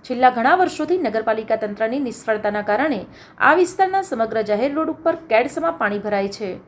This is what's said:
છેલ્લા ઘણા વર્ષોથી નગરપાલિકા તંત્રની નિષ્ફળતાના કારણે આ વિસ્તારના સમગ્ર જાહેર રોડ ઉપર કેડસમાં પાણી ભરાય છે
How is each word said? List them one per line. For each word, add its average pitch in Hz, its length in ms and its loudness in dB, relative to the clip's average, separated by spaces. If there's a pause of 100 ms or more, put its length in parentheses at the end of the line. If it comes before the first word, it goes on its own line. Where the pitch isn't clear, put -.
છેલ્લા 254 320 4
ઘણા 269 240 4
વર્ષોથી 339 460 0
નગરપાલિકા 220 560 -2
તંત્રની 220 460 -4
નિષ્ફળતાના 208 600 -2
કારણે 233 320 0 (400)
આ 269 200 6
વિસ્તારના 381 500 2
સમગ્ર 220 400 -2
જાહેર 220 240 0
રોડ 320 200 -2
ઉપર 330 220 -2 (140)
કેડસમાં 320 500 0
પાણી 208 240 -2
ભરાય 202 320 -2
છે 202 140 -6 (180)